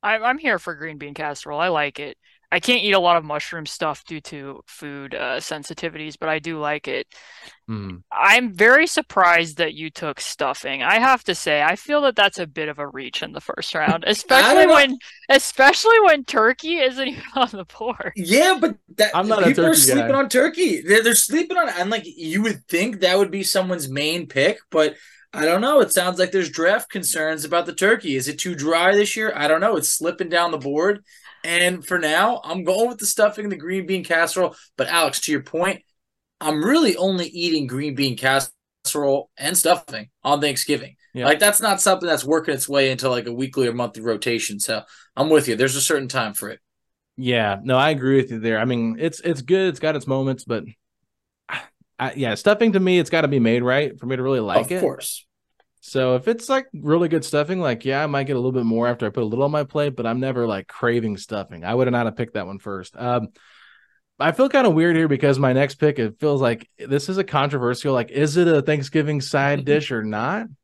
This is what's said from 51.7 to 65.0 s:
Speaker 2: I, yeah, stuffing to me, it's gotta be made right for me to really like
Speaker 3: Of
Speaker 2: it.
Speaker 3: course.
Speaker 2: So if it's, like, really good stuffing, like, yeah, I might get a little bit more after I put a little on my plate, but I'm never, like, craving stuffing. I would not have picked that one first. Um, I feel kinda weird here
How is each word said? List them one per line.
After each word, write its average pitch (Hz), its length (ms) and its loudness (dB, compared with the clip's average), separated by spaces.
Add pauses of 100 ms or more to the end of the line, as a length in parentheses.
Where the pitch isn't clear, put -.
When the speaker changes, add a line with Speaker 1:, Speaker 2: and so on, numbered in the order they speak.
Speaker 2:
I, 127 160 -6
yeah, 123 200 -2
stuffing 208 380 2
to 190 80 2
me, 185 180 4
it's 160 120 0
gotta 160 180 2
be 139 120 2
made 117 220 4
right 135 360 0
for 120 80 -12
me 127 100 -4
to 127 60 -4
really 131 180 0
like 110 300 0
Speaker 3:
Of - 0 -
Speaker 2:
it. 180 100 -4
Speaker 3:
course. - 460 -4 (540)
Speaker 2:
So 127 360 0
if 131 120 -2
it's, 233 200 -4
like, 262 260 0
really 160 340 0
good 156 160 0
stuffing, 156 360 -2
like, 123 240 -2
yeah, 135 180 -2
I 156 40 -2
might 170 180 -2
get 143 120 -4
a - 40 -2
little 127 120 -2
bit 123 140 0
more 113 220 2
after 120 180 -2
I 104 40 -2
put 120 120 -4
a 113 40 -2
little 113 180 -2
on 143 80 0
my 151 120 -2
plate, 147 320 -4
but 117 100 -6
I'm 117 140 -2
never, 127 260 -2
like, 98 220 -4
craving 117 500 -2
stuffing. 92 460 -12
I 101 100 -4
would 123 160 2
not 120 160 0
have 110 100 -6
picked 117 180 -6
that 98 120 -6
one 98 120 -12
first. 95 380 -12
Um, 120 320 -2 (880)
I 151 140 2
feel 262 160 2
kinda 269 220 4
weird 165 260 4
here 160 120 2